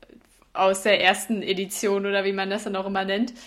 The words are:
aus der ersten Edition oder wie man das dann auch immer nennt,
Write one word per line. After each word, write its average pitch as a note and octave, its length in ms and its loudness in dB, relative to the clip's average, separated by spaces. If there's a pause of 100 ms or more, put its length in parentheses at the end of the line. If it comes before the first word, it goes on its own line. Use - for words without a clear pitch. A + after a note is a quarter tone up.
(520)
aus F#3+ 300 2
der G3+ 200 4
ersten G3+ 380 2
Edition G3 640 -2
oder G3+ 200 0
wie G3 80 0
man G3 180 -2
das G#3+ 140 -4
dann G#3 100 -6
auch F#3+ 120 -4
immer F#3+ 180 -2
nennt, G3+ 280 -2 (140)